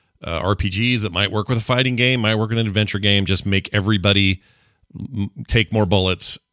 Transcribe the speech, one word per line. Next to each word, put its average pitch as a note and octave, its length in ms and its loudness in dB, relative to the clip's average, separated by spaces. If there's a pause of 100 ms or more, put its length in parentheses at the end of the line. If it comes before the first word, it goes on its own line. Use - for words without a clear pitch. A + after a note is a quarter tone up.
(240)
uh, E2 180 -6
R G2 120 2
P G#2 140 -2
Gs A2+ 340 0
that G#2+ 100 -4
might G2 200 -2
work G#2+ 160 -2
with B2 100 0
a A2 40 -2
fighting B2+ 340 0
game, B2 240 2
might A2 160 2
work A2 140 -2
with A2+ 80 0
an A2+ 80 0
adventure G#2 320 0
game. G2+ 260 2
Just F#2 220 0
make G2 260 0
everybody G2 680 2 (520)
m-, G2+ 360 -6 (180)
take - 240 0
more G#2+ 140 2
bullets, F#2 520 0 (140)